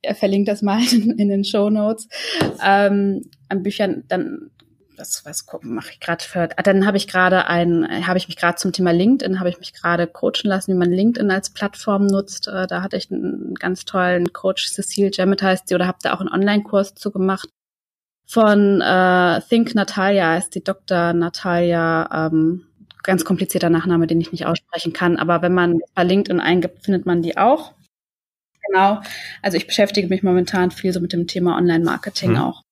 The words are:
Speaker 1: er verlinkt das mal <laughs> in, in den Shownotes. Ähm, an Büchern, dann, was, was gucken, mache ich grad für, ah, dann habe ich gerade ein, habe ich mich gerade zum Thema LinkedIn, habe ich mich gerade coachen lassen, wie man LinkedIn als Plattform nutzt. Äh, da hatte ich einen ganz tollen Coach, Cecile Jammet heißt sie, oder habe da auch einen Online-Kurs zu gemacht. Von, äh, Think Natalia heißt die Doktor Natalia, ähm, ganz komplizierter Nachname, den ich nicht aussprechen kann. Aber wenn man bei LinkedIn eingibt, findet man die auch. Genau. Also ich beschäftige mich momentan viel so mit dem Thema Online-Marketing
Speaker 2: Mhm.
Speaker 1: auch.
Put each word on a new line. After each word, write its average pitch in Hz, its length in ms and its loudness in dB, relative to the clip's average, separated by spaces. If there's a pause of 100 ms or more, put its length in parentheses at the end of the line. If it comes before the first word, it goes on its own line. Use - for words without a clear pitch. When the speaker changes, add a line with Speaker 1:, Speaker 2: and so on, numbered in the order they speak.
Speaker 1:
er 208 120 -4
verlinkt 196 320 0
das 208 140 -2
mal 208 200 2
<laughs> 247 120 0
in, 226 260 2
in 202 80 2
den 196 160 0
Shownotes. 214 640 0 (580)
Ähm, 196 640 2 (200)
an 196 140 -2
Büchern, 202 440 -2
dann, - 440 -6 (440)
was, - 300 -10
was - 200 -10
gucken, - 300 -12
mache 110 160 -10
ich - 80 -20
grad - 220 -6
für, 170 340 -4
ah, - 80 -4
dann 196 220 4
habe 202 100 2
ich 196 140 -2
gerade 185 380 2
ein, 175 600 0
habe 185 100 0
ich 185 120 -8
mich 170 80 -14
gerade 175 180 0
zum 185 160 -4
Thema 180 220 0
LinkedIn, 190 460 2
habe 180 100 -2
ich 175 100 -8
mich - 140 -18
gerade 170 340 -2
coachen - 380 -4
lassen, 196 260 0
wie 185 60 2
man 175 140 2
LinkedIn 214 400 2
als 190 180 -2
Plattform 202 580 -2
nutzt. 196 400 -2
Äh, 190 200 -6
da 180 140 -6
hatte 190 140 -6
ich 185 160 -8
einen - 440 -6
ganz 180 280 -6
tollen 180 480 0
Coach, - 380 -4
Cecile 202 420 -2
Jammet 196 300 0
heißt 190 260 0
sie, 185 80 0
oder 180 120 0
habe 185 140 -4
da - 120 -2
auch - 80 -6
einen 190 80 -6
Online-Kurs 202 680 0
zu - 160 -8
gemacht. 190 380 -2 (800)
Von, 208 520 4
äh, 180 680 4
Think 233 260 2
Natalia 196 560 0
heißt 165 240 -4
die 180 80 -8
Doktor 170 500 -2
Natalia, 170 1160 0
ähm, 160 360 0 (360)
ganz 190 200 0
komplizierter 180 460 0
Nachname, 170 380 2
den 165 120 2
ich 170 120 -4
nicht - 160 -6
aussprechen 170 460 -4
kann. 175 240 0
Aber 170 260 0
wenn 180 100 2
man 175 240 2 (160)
bei 185 100 0
LinkedIn 185 360 2
eingibt, - 440 0
findet 190 220 0
man 175 160 2
die 165 160 -4
auch. 277 380 2 (920)
Genau. 196 320 2 (440)
Also 180 140 -2
ich 156 100 -4
beschäftige 202 400 0
mich 185 160 0
momentan 180 480 2
viel 185 200 -4
so 180 80 -4
mit 170 140 -4
dem 170 140 -2
Thema 175 280 0
Online-Marketing 170 760 0
Speaker 2:
Mhm. 110 60 4
Speaker 1:
auch. - 340 -4